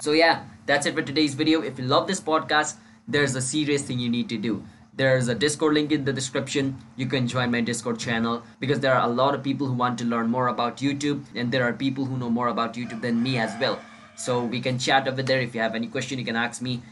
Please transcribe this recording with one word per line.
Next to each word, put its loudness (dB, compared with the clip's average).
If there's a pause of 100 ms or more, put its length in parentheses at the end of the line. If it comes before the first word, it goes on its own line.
So -2
yeah, 4 (240)
that's 2
it 0
for 0
today's 0
video. 2
If -8
you -6
love 2
this -2
podcast, 0 (320)
there's 2
a -2
serious 0
thing -4
you 0
need -2
to -4
do. -2 (340)
There's 4
a 0
Discord 2
link 2
in 2
the 0
description. -2 (180)
You -4
can 0
join 0
my 2
Discord -2
channel, -2 (180)
because 2
there 4
are 4
a 0
lot 4
of -6
people 0
who -2
want 0
to -4
learn 0
more 2
about -2
YouTube, -2 (100)
and -2
there 2
are 0
people -2
who -4
know -4
more 2
about -2
YouTube -8
than 0
me 0
as 0
well. 0 (380)
So -2
we -2
can -2
chat 4
over -2
there. 2
If -4
you -4
have 0
any -4
question, -4
you -6
can -4
ask -4
me -4 (100)